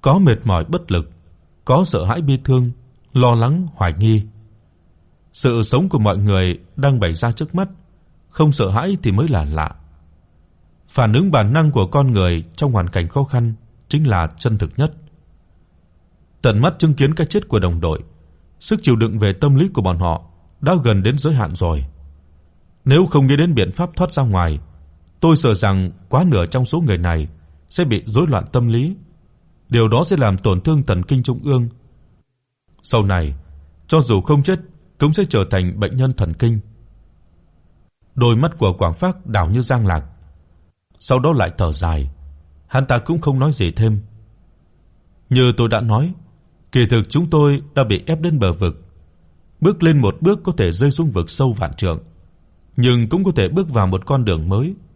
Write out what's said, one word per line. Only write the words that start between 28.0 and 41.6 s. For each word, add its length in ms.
rối 220
loạn 240
tâm 160
lý. 280
Điều 180
đó 180
sẽ 120
làm 200
tổn 240
thương 220
thần 200
kinh 200
trung 200
ương. 260
Sau 200
này, 320
cho 140
dù 200
không 220
chết, 160
cũng 140
sẽ 120
trở 260
thành 280
bệnh 180
nhân 140
thần 220
kinh. 260
Đôi 200
mắt 220
của 160
Quảng 200
Phác 340
đảo 220
như 120
giang 260
lạc, 160
sau 200
đó 140
lại 240
thở 140